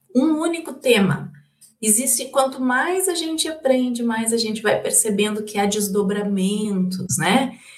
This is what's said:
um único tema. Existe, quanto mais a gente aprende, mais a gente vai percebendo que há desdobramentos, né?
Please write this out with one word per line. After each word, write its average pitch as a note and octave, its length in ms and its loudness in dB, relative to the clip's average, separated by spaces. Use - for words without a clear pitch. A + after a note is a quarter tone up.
um D4+ 240 4
único E4 360 -4
tema. F#3+ 580 2
Existe, B3 440 0
quanto C4+ 340 0
mais D#4 480 0
a F4 60 0
gente D#4+ 340 -4
aprende, B3+ 540 0
mais A3+ 300 -2
a A#3 40 2
gente A3 260 -2
vai - 180 0
percebendo G#3 640 0
que - 160 -6
há G3+ 80 2
desdobramentos, G3 1500 -2
né? G#3+ 400 2